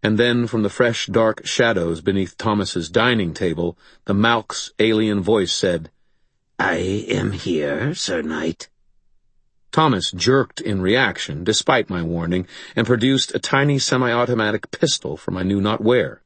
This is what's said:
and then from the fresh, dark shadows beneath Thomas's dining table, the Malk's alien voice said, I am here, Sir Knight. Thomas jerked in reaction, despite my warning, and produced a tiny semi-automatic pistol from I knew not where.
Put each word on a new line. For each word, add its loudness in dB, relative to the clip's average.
and 0
then 2
from -2
the 0
fresh, 0
dark 0
shadows 0
beneath 0
Thomas's -2
dining 2
table, -2
the 0
Malk's 0
alien 2
voice 2
said, -2
I -2
am -2
here, -4
Sir -4
Knight. -6
Thomas 2
jerked 0
in -4
reaction, -2
despite 0
my -4
warning, -2
and 0
produced 2
a -2
tiny 2
semi-automatic 0
pistol -2
from -6
I -4
knew 0
not 0
where. 2